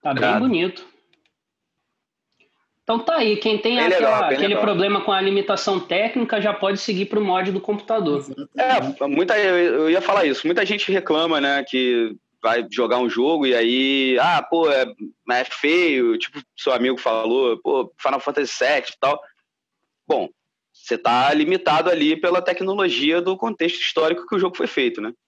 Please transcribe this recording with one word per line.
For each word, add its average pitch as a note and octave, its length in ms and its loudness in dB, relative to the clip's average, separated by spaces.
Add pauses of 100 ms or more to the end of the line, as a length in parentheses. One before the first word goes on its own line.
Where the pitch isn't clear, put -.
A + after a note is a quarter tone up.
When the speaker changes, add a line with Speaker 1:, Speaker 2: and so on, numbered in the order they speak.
Speaker 1:
Tá - 120 -4
bem - 100 -2
Speaker 2:
Irado. G#3 160 2
Speaker 1:
bonito. F#3 480 -2 (1900)
Então A3+ 160 -2
tá A3+ 200 0
aí, G#3 200 2
quem G#3+ 200 0
tem A3+ 180 0
Speaker 2:
Bem A#3+ 100 2
Speaker 1:
aquela, F3+ 140 2
Speaker 2:
legal, G#3+ 300 2
bem C3+ 80 0
Speaker 1:
aquele G3 120 0
Speaker 2:
legal. G#3 140 0
Speaker 1:
problema G3+ 380 0
com G#3 100 -2
a F#3+ 100 2
limitação G3 580 0
técnica A3 640 -2
já G3+ 120 0
pode G3 260 -2
seguir G3 260 -4
pro G#3 180 -2
mod F#3 280 0
do F#3 80 -2
computador. F3 600 -2
Speaker 3:
Exatamente. C#3 840 -2
Speaker 2:
É, C#4+ 40 -2
muita, F3+ 300 2
eu, F#3+ 180 2
eu D#3+ 340 2
ia F3+ 120 4
falar G3 240 2
isso. C#3 220 -2
Muita F3 180 0
gente G3+ 260 -4
reclama, E3 500 0
né, C#3 220 0
que A#2+ 520 0 (260)
vai A2+ 300 0
jogar B2 280 0
um B2 100 0
jogo C#3+ 360 0
e B2 80 2
aí, C3 680 2
ah, D3+ 220 2
pô, E3 300 2
é, C3 140 2 (420)
mas B2 140 0
é B2+ 40 -2
feio, C#3+ 720 0
tipo, - 220 -8 (160)
seu - 180 -2
amigo B2 240 0
falou, A#2 640 0
pô, C3+ 380 -2
Final C3+ 200 0
Fantasy C#3 340 -4
sete C3+ 360 0
e - 100 -20
tal. C#3+ 200 0 (880)
Bom, - 220 0 (420)
você - 280 -6
tá B2 340 2
limitado E3 560 2
ali D#3+ 260 2
pela F3 240 0
tecnologia F3+ 800 0
do F#3 160 -2
contexto E3+ 460 -4
histórico E3 460 -2
que A3 80 -4
o F#3 40 0
jogo F3+ 160 -2
foi - 120 -4
feito, A#2+ 340 -2
né? A2 100 -8 (160)